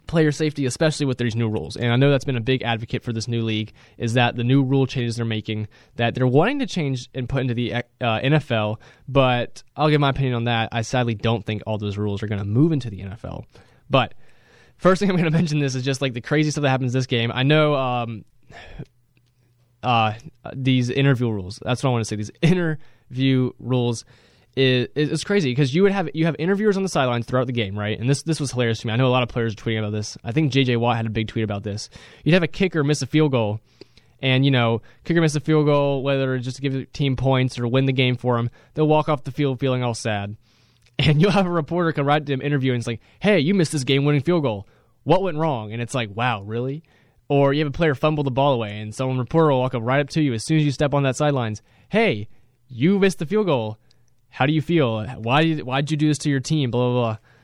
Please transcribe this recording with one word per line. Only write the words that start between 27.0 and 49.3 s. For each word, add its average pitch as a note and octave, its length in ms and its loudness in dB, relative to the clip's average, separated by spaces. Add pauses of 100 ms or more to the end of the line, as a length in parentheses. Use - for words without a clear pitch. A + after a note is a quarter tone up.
throughout B2+ 200 0
the C3 60 -6
game, G#2 260 -4
right? G#2 220 -4
And A#2+ 80 0
this, C#3+ 140 2
this D#3+ 180 -4
was C3+ 120 -4
hilarious A#2+ 280 -2
to - 60 -8
me. A2 80 -2
I - 20 0
know C3 100 4
a - 20 4
lot B2+ 140 2
of A#2 60 -2
players A2+ 240 -2
are G2+ 40 -10
tweeting A2 240 -4
about G#2 120 -4
this. G#2+ 320 -6
I A#2 80 -6
think D3 180 2
J C3+ 140 4
J B2 120 2
Watt A#2 200 2
had A2+ 80 -2
a A2+ 60 -2
big A2 180 -2
tweet A2+ 160 -4
about G2+ 180 -4
this. G#2 280 -8 (340)
You'd D3+ 80 4
have F3+ 100 6
a D#3 60 0
kicker E3 340 0
miss D3 200 0
a B2+ 40 -4
field D3+ 260 2
goal, A2 280 0 (600)
and, C3 240 2
you C#3 40 4
know, A#2 300 2 (240)
kicker E3+ 160 2
miss D#3 160 2
a D3 40 0
field D3+ 260 2
goal, C#3+ 360 2
whether C3+ 320 0
it's B2+ 100 -4
just B2+ 120 -6
to C3 60 -10
give C#3 100 -2
the C3+ 140 -6
team C#3 300 -2
points B2+ 420 2
or A#2+ 100 -2
win C3 160 2
the C3+ 80 2
game B2+ 240 2
for B2 220 0
'em, A#2 100 0 (240)
they'll D#3 160 0
walk D#3 220 2
off D3 140 -2
the C#3+ 60 -8
field C3+ 300 -2
feeling B2+ 220 0
all A#2+ 100 -2
sad. G#2 440 -4 (600)
And D3 220 4
you'll G3 120 4
have G3 120 2
a F3 60 -2
reporter E3 420 0
come C#3+ 140 -2
right D3 180 2
to C#3+ 80 -4
him, C3 80 -2
interview, C3+ 320 0
and A#2+ 80 -2
it's A2 60 -8
like, A#2 160 -8 (180)
"Hey, G3 180 4
you D3+ 140 2
missed F3+ 200 2
this C#3+ 120 -2
game-winning C#3 380 2
field E3+ 200 0
goal. G#2+ 240 -4 (380)
What F3 180 4
went F3 140 -2
wrong?" B2 380 -2
And A#2+ 80 -6
it's A#2 120 -8
like, A#2 220 -2
"Wow, A#2 240 -2
really?" A#2+ 420 -6 (460)
Or C#3 240 4
you D3 80 0
have D3+ 80 0
a C3+ 80 -6
player D#3+ 180 2
fumble D3+ 300 0
the C3+ 60 0
ball C3+ 240 2
away, G#2+ 260 -4
and A2 140 -10
some C3 240 -2
reporter D#3 320 2